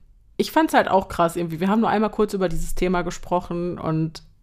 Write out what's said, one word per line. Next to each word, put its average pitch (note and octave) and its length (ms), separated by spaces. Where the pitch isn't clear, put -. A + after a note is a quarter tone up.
ich - 140
fand's D#4 220
halt B3 140
auch F#3+ 200
krass E3+ 280
irgendwie. E3 240
Wir F#3 100
haben A3 120
nur G3+ 80
einmal G#3 220
kurz G#3 220
über F#3+ 160
dieses E3 260
Thema F3+ 260
gesprochen F3 800
und D#3+ 440